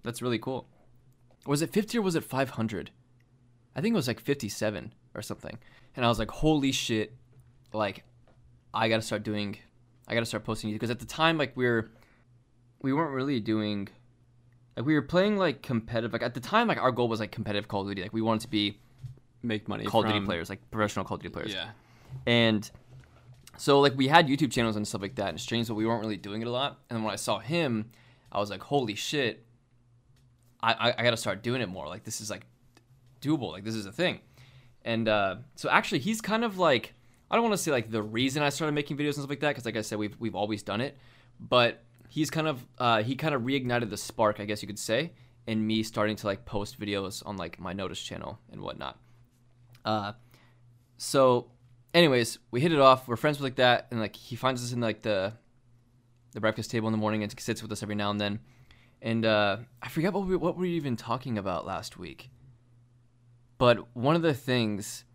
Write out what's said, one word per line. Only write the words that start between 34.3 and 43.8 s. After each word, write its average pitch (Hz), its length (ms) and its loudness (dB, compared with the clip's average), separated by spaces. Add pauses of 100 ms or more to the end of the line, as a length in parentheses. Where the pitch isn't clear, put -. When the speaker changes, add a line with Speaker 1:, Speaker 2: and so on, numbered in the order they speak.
Speaker 1:
And, 113 220 0
uh, 101 300 2 (180)
so - 140 -4
actually, 165 300 2
he's 214 220 -2
kind 220 220 0
of, 202 160 -4
like, 151 340 2 (380)
I - 40 0
don't 233 80 4
wanna 214 140 2
say, 160 140 -2
like, 117 180 0
the 110 140 -2
reason 127 400 0
I 143 60 2
started 151 240 -2
making 147 220 -2
videos 147 100 -2
and 147 100 0
stuff 139 140 -8
like 147 100 -6
that, 143 160 0
'cause 123 100 -10
like 113 100 -4
I 110 60 -2
said, 107 160 -6
we've, 104 220 -4
we've 110 160 -4
always 104 260 -2
done 104 200 -4
it. 139 160 -6 (420)
But 120 440 4 (260)
he's 151 200 -2
kind 160 180 -2
of, 139 180 -4 (120)
uh, 117 240 4
he 127 140 -2
kind 151 180 -2
of 131 80 0
reignited 120 480 0